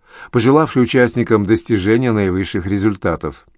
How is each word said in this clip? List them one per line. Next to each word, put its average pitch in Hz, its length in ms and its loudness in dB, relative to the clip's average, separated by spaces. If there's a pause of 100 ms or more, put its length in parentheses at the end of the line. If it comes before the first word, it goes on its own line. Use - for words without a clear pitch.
(320)
пожелавший 131 500 2
участникам 117 640 0
достижения 113 680 0
наивысших 95 540 -2
результатов. 95 800 -4 (120)